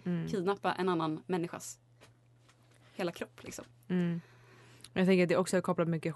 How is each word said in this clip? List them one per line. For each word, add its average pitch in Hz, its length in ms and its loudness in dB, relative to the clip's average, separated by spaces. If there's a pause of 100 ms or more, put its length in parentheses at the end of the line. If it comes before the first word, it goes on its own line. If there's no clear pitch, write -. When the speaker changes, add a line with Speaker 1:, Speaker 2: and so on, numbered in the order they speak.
Speaker 1:
Mm. 170 240 -2
Speaker 2:
kidnappa 190 460 -2
en 185 160 0
annan 160 380 0
människas - 520 -6 (1120)
hela 175 180 -4
kropp, - 320 -12
liksom. - 220 -14 (220)
Speaker 1:
Mm. 175 340 0 (720)
Jag 185 140 2
tänker 185 160 6
att 170 60 2
det 170 80 4
också 185 200 2
är 180 40 2
kopplat 170 260 0
mycket 165 280 -2